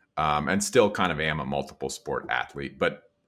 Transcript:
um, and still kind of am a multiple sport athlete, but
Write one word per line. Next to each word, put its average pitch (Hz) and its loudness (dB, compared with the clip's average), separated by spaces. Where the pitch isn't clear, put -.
um, 76 2
and 98 2
still 107 4
kind 92 0
of 76 -4
am 78 0
a 65 -4
multiple 69 -6
sport - -6
athlete, 67 -4
but - -2